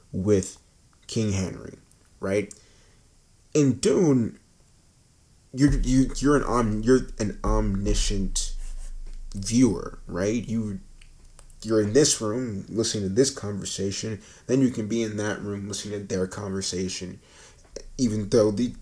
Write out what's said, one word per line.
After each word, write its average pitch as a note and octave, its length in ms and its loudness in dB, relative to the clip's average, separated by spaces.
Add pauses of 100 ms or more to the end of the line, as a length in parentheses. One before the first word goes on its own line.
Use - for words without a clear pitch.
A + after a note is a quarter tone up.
(120)
with F#2+ 460 0 (480)
King G#2+ 280 -2
Henry, F#2+ 440 -6 (420)
right? G2 320 0 (1000)
In C#3 200 6
Dune, D#3+ 640 2 (1120)
you're, C3+ 280 4
you're, B2+ 340 4
you're C#3+ 220 2
an - 60 2
om-, G#2+ 380 2
you're B2 200 6 (180)
an G#2 240 -2
omniscient G2+ 1120 0 (800)
viewer, A2 720 0
right? G#2 380 -2
You, G#2 340 -4 (840)
you're A2 180 2
in G#2 120 0
this D3 260 4
room A2 480 -4
listening G#2 400 -2
to F#2+ 60 -4
this C3 160 4
conversation, G2+ 920 -6 (260)
then C3 140 2
you B2 100 4
can A2 160 -6
be A2+ 160 -2
in G#2+ 140 -4
that G#2 240 -4
room G2+ 280 -6
listening G2+ 300 -8
to G2 60 -10
their F#2+ 220 -2
conversation, F#2+ 920 -6 (800)
even G#2+ 320 0
though G#2+ 220 4
the A#2+ 300 -2